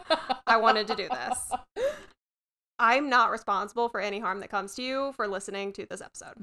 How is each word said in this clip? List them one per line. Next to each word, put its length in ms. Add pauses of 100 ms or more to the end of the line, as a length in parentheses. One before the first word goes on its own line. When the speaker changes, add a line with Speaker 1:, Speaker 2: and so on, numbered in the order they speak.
(180)
Speaker 1:
<laughs> 280
Speaker 2:
I 100
wanted 320
to 60
do 140
this. 440 (1300)
I'm 300
not 220
responsible 580
for 120
any 180
harm 220
that 100
comes 240
to 80
you 340
for 100
listening 480
to 120
this 160
episode. 400